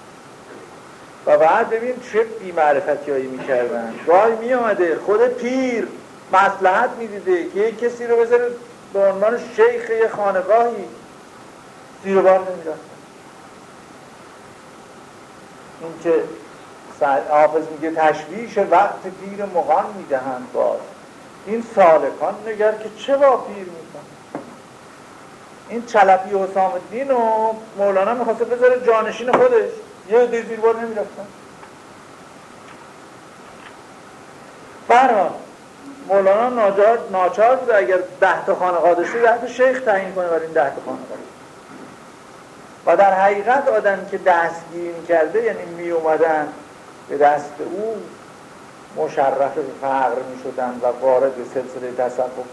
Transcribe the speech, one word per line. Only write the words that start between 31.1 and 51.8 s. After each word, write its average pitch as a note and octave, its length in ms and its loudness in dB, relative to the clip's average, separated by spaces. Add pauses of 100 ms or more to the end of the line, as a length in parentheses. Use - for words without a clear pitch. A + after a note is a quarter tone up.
به A#3 80 6
هر B3+ 180 6
حال F3 160 2 (760)
مولانا G3 400 4
ناچار، G#3+ 500 4 (120)
ناچار F#3+ 460 2
بوده A#3 200 2
اگر F#3 220 2 (220)
ده F3 260 2
تا F#3+ 80 2
خانقاه F3 400 2
داشته، F3 260 -2
ده A#3 180 4
تا B3 80 -6
شیخ B3+ 340 2
تعیین F#3+ 340 -2
کنه F3+ 120 -4
برای E3 160 -2
این D#3+ 100 -10
ده D3+ 180 2
تا - 60 -8 (100)
خانقاه. C3 320 -12 (1700)
و E3+ 100 6
در G3 180 6
حقیقت G3+ 540 2
آدمی G3 420 0
که F#3+ 80 -6
دستگیر E3+ 760 -2
می‌کرده، E3 500 0
یعنی F#3+ 220 -4
می‌اومدن D#3+ 840 -2 (600)
به C#3 100 -4
دست C#3+ 400 2
او، G3+ 440 -6 (920)
مشرف C#3 580 0
به D#3 80 -4 (180)
فقر C3 420 -2 (140)
می‌شدن B2 460 -8
و B2 40 0
وارد C3 460 2 (220)
سلسلهٔ B2+ 380 -8